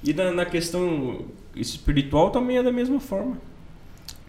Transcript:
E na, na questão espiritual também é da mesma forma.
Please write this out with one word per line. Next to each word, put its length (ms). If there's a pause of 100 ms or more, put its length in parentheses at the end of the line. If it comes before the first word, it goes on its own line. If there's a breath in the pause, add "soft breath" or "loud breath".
E 100
na, 180
na 140
questão 800 (300)
espiritual 760
também 260
é 60
da 80
mesma 280
forma. 380 (920)